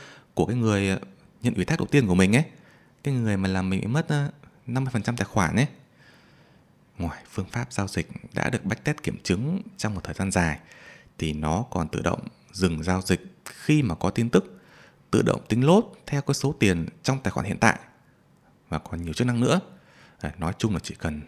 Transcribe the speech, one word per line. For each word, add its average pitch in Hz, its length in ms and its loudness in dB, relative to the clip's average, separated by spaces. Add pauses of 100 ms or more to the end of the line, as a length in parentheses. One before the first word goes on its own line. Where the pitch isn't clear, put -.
(340)
của 87 120 2
cái 113 100 -2
người, 107 320 2
ờ, 95 120 -2 (420)
nhận 123 120 0
ủy 90 100 0
thác 160 140 -2
đầu - 80 0
tiên 139 200 4
của 90 80 2
mình 95 220 6
ấy. 156 80 4 (600)
Cái 139 100 -2
người 110 220 0
mà 95 120 0
làm 95 220 0
mình 95 100 0
bị - 60 -4
mất, 143 220 0
ờ, 143 240 0 (340)
năm 127 180 -2
mươi 127 80 -4
phần 107 100 -2
trăm 120 140 -2
tài 98 80 -2
khoản 87 320 0
ấy. 135 100 4 (1300)
Ngoài 85 280 -6
phương 92 200 -8
pháp - 260 -6
giao 98 160 -4
dịch - 200 -4 (260)
đã - 160 -2
được - 140 -4
backtest - 380 -4
kiểm - 200 -6
chứng 139 400 -2 (140)
trong 107 180 -4
một 90 100 -6
thời - 100 -8
gian 95 160 -4
dài, 82 280 2 (600)
thì 80 140 -2
nó 78 380 0
còn 85 180 -2
tự - 140 -2
động - 240 0 (260)
dừng 82 300 0
giao 92 200 0
dịch - 180 2 (240)
khi - 380 0
mà 90 120 0
có 92 160 -2
tin 120 200 0
tức, - 320 2 (480)
tự - 120 4
động - 260 2
tính 120 180 2
lốt 202 180 6 (220)
theo 143 160 -4
cái 135 120 0
số 139 180 -2
tiền 87 340 2 (160)
trong 135 200 -2
tài 95 80 -2
khoản - 160 -4
hiện - 140 -4
tại, - 180 6 (880)
và 80 100 -4
còn - 240 -8
nhiều 82 100 -6
chức 123 140 0
năng 117 140 0
nữa. 160 200 4 (640)
Đấy, 76 160 -6
nói 82 200 -2
chung 107 160 0
là - 60 -2
chỉ - 140 -10
cần 76 340 -6